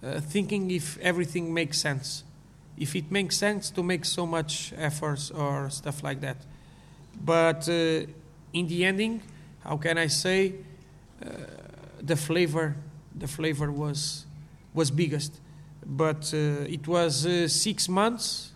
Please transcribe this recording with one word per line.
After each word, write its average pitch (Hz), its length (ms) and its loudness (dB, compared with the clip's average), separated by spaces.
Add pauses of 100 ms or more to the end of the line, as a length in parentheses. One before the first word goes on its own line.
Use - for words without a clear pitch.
uh, 139 180 -4
thinking 190 500 0
if - 280 -2
everything 175 540 0
makes 165 260 0
sense. - 440 -2 (540)
If - 180 -4
it 165 160 -4
makes 190 260 2
sense 202 340 0
to 190 100 -2
make 175 240 0
so 175 220 0
much 165 500 -2
efforts 151 540 -2
or 139 400 -2
stuff 147 320 -6
like 139 180 -4
that. 135 160 -6 (880)
But, 165 420 6
uh, 160 380 2 (480)
in 170 140 0
the 175 180 2
ending, 214 360 2 (420)
how - 140 -2
can 165 200 2
I 165 100 2
say, 185 460 4 (720)
uh, - 40 -10 (720)
the 151 160 2
flavor, 160 600 2 (400)
the - 120 -6
flavor 151 440 0
was, 147 540 -2 (500)
was 151 160 4
biggest. 147 480 0 (440)
But, 151 520 0
uh, - 20 2 (320)
it 151 180 -6
was, 160 380 4
uh, 175 220 4
six - 420 2
months 214 680 0